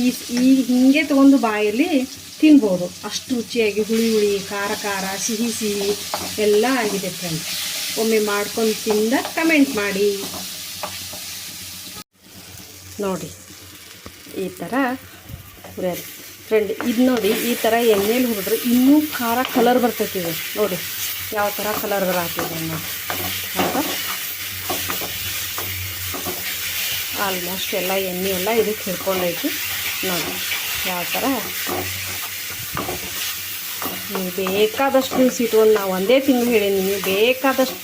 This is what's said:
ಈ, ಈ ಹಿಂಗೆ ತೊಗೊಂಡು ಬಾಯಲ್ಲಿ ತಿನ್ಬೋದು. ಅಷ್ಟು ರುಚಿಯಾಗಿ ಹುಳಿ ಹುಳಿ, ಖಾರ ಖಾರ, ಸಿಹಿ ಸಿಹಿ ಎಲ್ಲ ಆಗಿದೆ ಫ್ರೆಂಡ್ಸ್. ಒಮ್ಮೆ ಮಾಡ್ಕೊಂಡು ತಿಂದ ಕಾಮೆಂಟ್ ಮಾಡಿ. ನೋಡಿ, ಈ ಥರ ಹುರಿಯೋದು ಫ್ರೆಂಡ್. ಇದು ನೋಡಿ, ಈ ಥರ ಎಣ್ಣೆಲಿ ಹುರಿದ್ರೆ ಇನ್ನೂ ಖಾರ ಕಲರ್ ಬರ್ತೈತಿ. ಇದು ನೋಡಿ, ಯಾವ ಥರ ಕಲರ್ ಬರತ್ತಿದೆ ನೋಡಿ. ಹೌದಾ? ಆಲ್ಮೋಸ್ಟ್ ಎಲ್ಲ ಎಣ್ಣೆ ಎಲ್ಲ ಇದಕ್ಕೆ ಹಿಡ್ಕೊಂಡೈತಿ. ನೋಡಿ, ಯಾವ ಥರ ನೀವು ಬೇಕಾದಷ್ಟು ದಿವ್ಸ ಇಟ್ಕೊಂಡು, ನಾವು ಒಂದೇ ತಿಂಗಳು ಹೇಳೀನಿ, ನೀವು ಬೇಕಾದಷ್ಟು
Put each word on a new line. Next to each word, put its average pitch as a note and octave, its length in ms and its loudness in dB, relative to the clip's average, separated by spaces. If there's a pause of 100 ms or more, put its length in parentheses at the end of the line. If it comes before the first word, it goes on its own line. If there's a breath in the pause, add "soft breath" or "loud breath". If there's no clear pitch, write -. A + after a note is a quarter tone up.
ಈ, B3 40 2 (320)
ಈ B3+ 40 8 (220)
ಹಿಂಗೆ C4 420 6
ತೊಗೊಂಡು C#4 340 8
ಬಾಯಲ್ಲಿ G#3+ 440 2 (500)
ತಿನ್ಬೋದು. G#3+ 480 6 (220)
ಅಷ್ಟು - 200 -8 (100)
ರುಚಿಯಾಗಿ G#3+ 500 0
ಹುಳಿ A3+ 240 4
ಹುಳಿ, G#3 180 4 (200)
ಖಾರ G3+ 200 -4 (140)
ಖಾರ, G3 200 -4 (200)
ಸಿಹಿ A3+ 240 -2 (100)
ಸಿಹಿ G3+ 300 0 (560)
ಎಲ್ಲ G#3 200 6 (160)
ಆಗಿದೆ G3 380 -2
ಫ್ರೆಂಡ್ಸ್. E3+ 320 -6 (500)
ಒಮ್ಮೆ A3 180 4 (120)
ಮಾಡ್ಕೊಂಡು G#3 440 0 (100)
ತಿಂದ A3 280 2 (220)
ಕಾಮೆಂಟ್ D#4+ 360 4 (100)
ಮಾಡಿ. G3+ 280 0 (3000)
ನೋಡಿ, E3 260 -6 (1120)
ಈ F#3 40 -4 (120)
ಥರ F3 140 -8 (1040)
ಹುರಿಯೋದು F3+ 300 -4 (420)
ಫ್ರೆಂಡ್. G#3+ 240 2 (180)
ಇದು A#3 200 2
ನೋಡಿ, A3 200 2 (200)
ಈ - 20 2 (100)
ಥರ A3 120 2 (200)
ಎಣ್ಣೆಲಿ A3 360 2
ಹುರಿದ್ರೆ G3+ 280 -2 (140)
ಇನ್ನೂ B3+ 240 8 (220)
ಖಾರ A#3 220 0 (140)
ಕಲರ್ B3 300 6
ಬರ್ತೈತಿ. G#3+ 380 0
ಇದು E3 120 -4 (240)
ನೋಡಿ, G3 200 0 (580)
ಯಾವ G#3 120 0 (120)
ಥರ G3+ 80 -2 (140)
ಕಲರ್ G3+ 280 0
ಬರತ್ತಿದೆ E3+ 480 -2 (140)
ನೋಡಿ. D#3+ 180 -6 (640)
ಹೌದಾ? F#3 300 0 (3500)
ಆಲ್ಮೋಸ್ಟ್ F#3 540 -4
ಎಲ್ಲ F3+ 120 -2 (180)
ಎಣ್ಣೆ F3+ 280 -2
ಎಲ್ಲ F#3 120 -2 (120)
ಇದಕ್ಕೆ G#3 260 0
ಹಿಡ್ಕೊಂಡೈತಿ. F3+ 600 -2 (600)
ನೋಡಿ, F3 240 -2 (560)
ಯಾವ F3+ 120 -2 (120)
ಥರ F#3 120 0 (3000)
ನೀವು F#3 260 -4
ಬೇಕಾದಷ್ಟು G#3+ 800 2
ದಿವ್ಸ B3+ 260 4
ಇಟ್ಕೊಂಡು, A3 340 6
ನಾವು G3 180 -2
ಒಂದೇ G3 280 4
ತಿಂಗಳು B3 280 4
ಹೇಳೀನಿ, G3+ 340 4
ನೀವು G3 140 0 (100)
ಬೇಕಾದಷ್ಟು B3+ 720 2